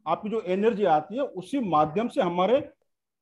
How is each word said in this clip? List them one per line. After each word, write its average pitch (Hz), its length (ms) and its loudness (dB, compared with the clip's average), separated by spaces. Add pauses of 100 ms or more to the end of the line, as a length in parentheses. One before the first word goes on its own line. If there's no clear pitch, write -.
आपकी 208 220 -2
जो 220 120 -4
एनर्जी 202 440 0
आती 156 300 2
है 269 80 -2
उसी 247 380 -6
माध्यम 160 480 0
से 240 140 0
हमारे 190 500 2 (500)